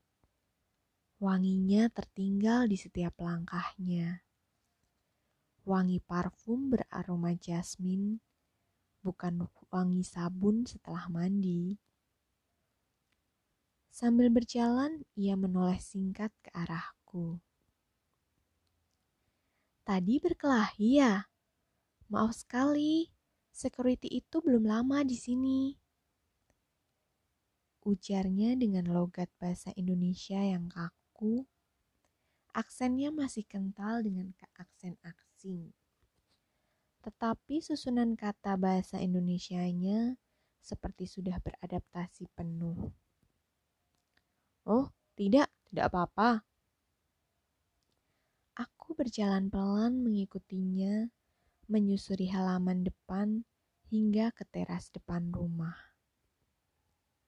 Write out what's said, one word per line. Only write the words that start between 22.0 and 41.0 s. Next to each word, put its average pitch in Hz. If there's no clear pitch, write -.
Maaf 220
sekali, 294
security 254
itu 285
belum 240
lama 262
di 262
sini," 262
ujarnya 196
dengan 190
logat 175
bahasa 180
Indonesia 180
yang 180
kaku. 220
Aksennya 254
masih 269
kental 202
dengan 185
ke-, -
aksen 180
asing. 170
Tetapi 233
susunan 240
kata 202
bahasa 185
Indonesianya 180
seperti 190